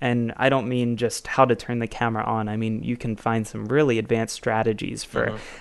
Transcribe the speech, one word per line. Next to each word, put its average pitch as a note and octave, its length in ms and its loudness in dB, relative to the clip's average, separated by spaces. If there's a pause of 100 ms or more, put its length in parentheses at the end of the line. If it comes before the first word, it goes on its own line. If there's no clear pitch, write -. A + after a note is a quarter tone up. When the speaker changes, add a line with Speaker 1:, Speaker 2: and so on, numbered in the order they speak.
Speaker 1:
And A#2+ 340 2
I C3+ 140 4
don't C3 180 2
mean A#2+ 300 0
just A#2 280 -2
how C3+ 200 4
to B2 80 4
turn A#2+ 240 -4
the A#2 80 -2
camera A2+ 380 -2
on. A2 260 -2
I G#2+ 80 -4
mean, A2 240 -2
you A#2+ 160 -2
can A2+ 180 -4
find A2+ 300 0
some G#2+ 200 -8
really C3 320 4
advanced A2+ 360 0
strategies A2 680 0
for A#2+ 260 -2
Speaker 2:
Mm-hmm. A2 80 -6 (240)